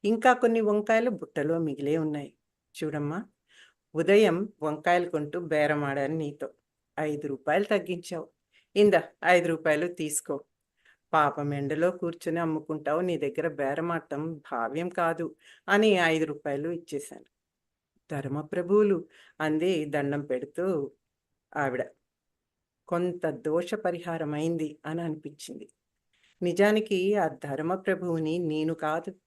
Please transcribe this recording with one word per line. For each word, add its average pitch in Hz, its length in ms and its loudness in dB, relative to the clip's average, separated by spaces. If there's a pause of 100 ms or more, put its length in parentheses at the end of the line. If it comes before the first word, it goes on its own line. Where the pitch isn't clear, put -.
ఇంకా 226 300 4
కొన్ని 226 280 4
వంకాయలు 214 500 2
బుట్టలో 160 480 -2
మిగిలే 143 380 -2
ఉన్నాయి. 151 340 -4 (440)
"చూడమ్మా, 151 440 -4 (760)
ఉదయం 190 420 6 (240)
వంకాయలు 175 480 2
కొంటూ 151 320 -4
బేరమాడాను 147 760 0
నీతో. 143 300 -6 (500)
ఐదు 151 300 -4
రూపాయలు 151 380 0
తగ్గించావు. 175 600 -4 (480)
ఇందా 196 260 8 (240)
ఐదు 175 220 6
రూపాయలు 160 460 2
తీసుకో. 151 420 -4 (800)
పాపం 147 400 2
ఎండలో 151 380 0
కూర్చుని 170 480 -4
అమ్ముకుంటావు, 156 600 -2
నీ 180 160 0
దగ్గర 143 360 -2
బేరమాడటం 147 680 -2 (200)
భావ్యం 139 460 -4
కాదు" 170 380 -2 (400)
అని 208 240 4 (140)
ఐదు 160 200 4
రూపాయలు 147 460 -4
ఇచ్చేశాను. - 580 -10 (800)
"ధర్మప్రభువులు" 175 880 0 (400)
అంది 156 340 0 (120)
దండం 143 400 -2
పెడుతూ 143 420 -4 (840)
ఆవిడ. 131 300 -2 (1040)
కొంత 175 380 -2 (140)
దోష 170 340 -2
పరిహారం 175 600 -4
అయింది 156 360 -2 (160)
అని 160 160 -6
అనిపించింది. 156 680 -10 (760)
నిజానికి 202 580 2 (160)
ఆ 180 120 2 (160)
ధర్మప్రభువుని 165 920 -2 (100)
నేను 156 300 -2
కాదు. 160 360 -4 (160)